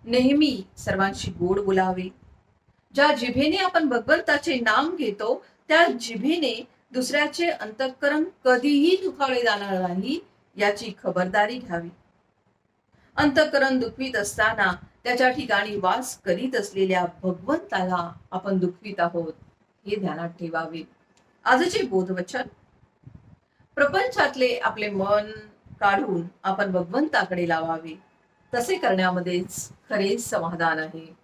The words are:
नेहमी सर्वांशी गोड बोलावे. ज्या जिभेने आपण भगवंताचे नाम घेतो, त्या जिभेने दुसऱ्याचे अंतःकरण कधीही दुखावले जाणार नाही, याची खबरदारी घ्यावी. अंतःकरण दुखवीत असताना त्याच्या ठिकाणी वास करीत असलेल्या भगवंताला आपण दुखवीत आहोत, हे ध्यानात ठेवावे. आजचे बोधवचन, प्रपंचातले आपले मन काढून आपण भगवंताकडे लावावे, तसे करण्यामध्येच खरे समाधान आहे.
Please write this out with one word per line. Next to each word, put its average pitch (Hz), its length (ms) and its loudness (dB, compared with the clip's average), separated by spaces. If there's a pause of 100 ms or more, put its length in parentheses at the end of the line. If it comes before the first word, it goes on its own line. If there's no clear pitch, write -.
नेहमी 254 600 4 (140)
सर्वांशी 190 540 -2
गोड 180 280 0
बोलावे. 185 500 0 (840)
ज्या 294 220 4
जिभेने 262 420 0
आपण 359 320 2
भगवंताचे 285 680 2
नाम 247 400 2
घेतो, 233 500 -2 (220)
त्या 330 200 6
जिभेने 247 800 -2 (240)
दुसऱ्याचे 294 580 0
अंतःकरण 262 760 -2 (200)
कधीही 285 520 4
दुखावले 277 460 -2
जाणार 202 380 0
नाही, 190 400 -2 (360)
याची 202 380 -2 (100)
खबरदारी 208 540 0
घ्यावी. 175 320 -8 (1300)
अंतःकरण 277 640 2
दुखवीत 254 360 -6
असताना 208 580 0 (300)
त्याच्या 254 260 2
ठिकाणी 214 460 -2
वास 202 460 -2
करीत 208 340 -2
असलेल्या 185 500 0 (180)
भगवंताला 185 880 -2 (200)
आपण 190 260 -2
दुखवीत 180 420 -4
आहोत, 170 340 -2 (520)
हे 196 100 -2
ध्यानात 170 340 -4
ठेवावे. 165 520 -8 (640)
आजचे 349 380 4
बोधवचन, 185 580 -2 (1300)
प्रपंचातले 285 880 2
आपले 214 260 -2
मन 208 420 0 (480)
काढून 196 440 2 (200)
आपण 190 280 0
भगवंताकडे 180 760 0
लावावे, 165 540 -4 (520)
तसे 247 240 -2
करण्यामध्येच 185 920 -2 (200)
खरे 208 280 0
समाधान 165 640 -2
आहे. 160 440 -12